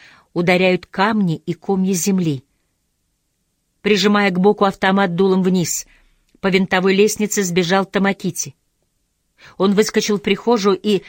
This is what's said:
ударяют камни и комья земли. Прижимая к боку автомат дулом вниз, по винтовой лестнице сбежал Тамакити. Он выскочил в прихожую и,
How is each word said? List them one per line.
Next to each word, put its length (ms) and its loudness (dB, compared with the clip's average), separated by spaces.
ударяют 540 0
камни 500 0
и 160 -6
комья 400 -2
земли. 520 -2
Прижимая 480 2
к 100 -2
боку 240 2
автомат 520 0
дулом 260 2
вниз, 440 -2
по 80 -2
винтовой 460 0
лестнице 480 0
сбежал 420 0
Тамакити. 720 -4
Он 160 2
выскочил 420 0
в 60 -6
прихожую 600 0
и, 260 0